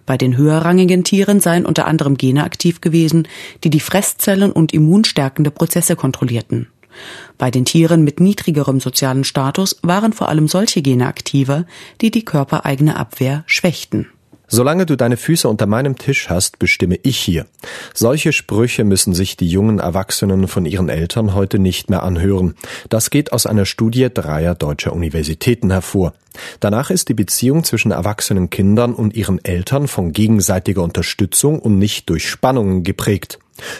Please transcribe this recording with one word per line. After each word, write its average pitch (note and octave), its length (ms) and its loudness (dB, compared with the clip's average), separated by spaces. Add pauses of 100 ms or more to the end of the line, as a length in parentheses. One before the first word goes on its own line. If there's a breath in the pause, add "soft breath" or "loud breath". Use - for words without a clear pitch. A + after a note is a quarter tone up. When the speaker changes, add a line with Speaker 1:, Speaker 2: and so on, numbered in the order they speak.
Speaker 1:
Bei C3 100 0
den B2+ 220 2
höherrangigen F3 640 4
Tieren G3 360 2
seien E3+ 260 2
unter D#3+ 200 0
anderem C#3+ 300 2
Gene C3 280 2
aktiv E3+ 360 -2
gewesen, D#3+ 480 2 (340 loud breath)
die E3 80 2
die D3 100 4
Fresszellen G3 720 0
und D#3+ 200 2
immunstärkende D#3 800 2
Prozesse E3+ 460 0
kontrollierten. A#2+ 720 -4 (680 loud breath)
Bei B2+ 140 -2
den B2+ 160 0
Tieren E3 380 4
mit C#3+ 160 0
niedrigerem D3 600 0
sozialen C3 440 -2
Status C#3 580 -2
waren G#3 320 0
vor - 160 -2
allem D#3 180 2
solche F#3+ 320 0
Gene B2+ 280 2
aktiver, C#3 580 -2 (340 loud breath)
die A3 120 2
die A3 120 0
körpereigene C#3+ 720 0
Abwehr C#3 500 -4
schwächten. - 600 -2 (400)
Speaker 2:
"Solange C#3+ 380 2
du D#3 100 0
deine B2 220 2
Füße D#3+ 320 0
unter A2 180 0
meinem C3 300 0
Tisch - 320 -4
hast, F2+ 300 -2
bestimme F2+ 440 0
ich C3+ 160 0
hier." E2 280 -2 (480 loud breath)
Solche D3 380 0
Sprüche A#2 520 0
müssen G2 300 2
sich F#2 240 -2
die F2+ 100 0
jungen G2+ 300 2
Erwachsenen F#2+ 680 -2
von F#2 180 -2
ihren F2 240 -2
Eltern F#2+ 440 -2
heute G2+ 240 0
nicht F#2 300 -2
mehr F#2 140 0
anhören. F#2 520 0 (360 loud breath)
Das A2 180 -2
geht D3 240 -2
aus A#2 140 -2
einer G#2+ 180 2
Studie A#2 480 0
dreier D#2 420 -2
deutscher D2 380 -4
Universitäten E2 800 -2
hervor. F#2 420 0 (480 loud breath)
Danach G#2+ 300 0
ist F#3+ 180 -2
die B2 60 0
Beziehung B2 500 0
zwischen A2+ 260 0
erwachsenen F#2 600 -2
Kindern A2 420 2
und A2 240 -2
ihren F#2+ 260 -2
Eltern A2+ 460 -2
von E2+ 240 -4
gegenseitiger G2 720 0
Unterstützung F#2+ 760 -2
und G#2 200 2
nicht G#2 320 -2
durch E2 180 -2
Spannungen G2+ 560 0
geprägt. - 540 -2 (420 loud breath)